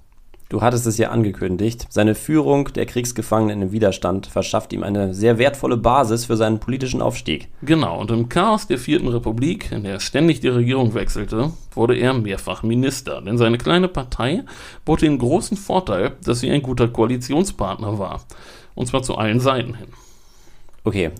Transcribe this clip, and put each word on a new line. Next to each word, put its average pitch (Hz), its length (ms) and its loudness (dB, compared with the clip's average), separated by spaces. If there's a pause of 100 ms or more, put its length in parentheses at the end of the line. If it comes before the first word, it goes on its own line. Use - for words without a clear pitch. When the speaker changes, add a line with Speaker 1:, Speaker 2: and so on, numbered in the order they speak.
(500)
Speaker 1:
Du 110 120 -2
hattest 120 240 2
es 107 100 0
ja 110 140 2
angekündigt. 101 800 -2
Seine 107 240 4
Führung 143 580 2
der 104 140 -2
Kriegsgefangenen 110 760 0
im 95 100 0
Widerstand 95 580 0
verschafft - 440 -2
ihm 95 100 -4
eine 98 300 0
sehr 107 240 4
wertvolle 127 400 2
Basis 120 480 2
für 113 140 0
seinen 110 200 2
politischen 127 440 -2
Aufstieg. - 480 -2 (100)
Speaker 2:
Genau, 135 400 2
und 107 100 -4
im 117 200 0
Chaos 214 360 2
der 131 120 0
Vierten 135 300 0
Republik, 120 640 -2
in 113 120 -6
der 98 180 -6
ständig 143 400 2
die 131 80 2
Regierung 123 460 2
wechselte, 110 580 -2 (220)
wurde 120 240 2
er 127 160 2
mehrfach 98 480 -4
Minister. 120 580 -2
Denn 104 160 -4
seine 117 220 4
kleine 175 300 2
Partei 135 540 -4 (440)
bot 160 160 2
den 147 160 4
großen 160 400 0
Vorteil, 147 540 -2 (120)
dass 123 160 0
sie 127 100 0
ein 139 120 2
guter 123 260 2
Koalitionspartner 117 1080 -2
war. - 240 -6 (520)
Und 127 120 -4
zwar 131 160 -2
zu - 160 -4
allen 110 220 2
Seiten 131 340 0
hin. - 140 -14 (920)
Speaker 1:
Okay, 95 380 0